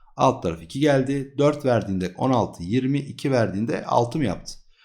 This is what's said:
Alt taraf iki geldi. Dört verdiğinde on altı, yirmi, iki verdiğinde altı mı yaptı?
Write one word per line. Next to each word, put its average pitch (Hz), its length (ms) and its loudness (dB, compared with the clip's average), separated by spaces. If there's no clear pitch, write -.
Alt 135 260 2
taraf 82 200 -4
iki 135 180 -8
geldi. 139 580 0
Dört 143 260 2
verdiğinde 95 520 0
on 127 140 0
altı, 104 320 0
yirmi, 131 360 0
iki 139 320 -4
verdiğinde 113 540 0
altı 120 340 0
mı 143 60 0
yaptı? - 300 -6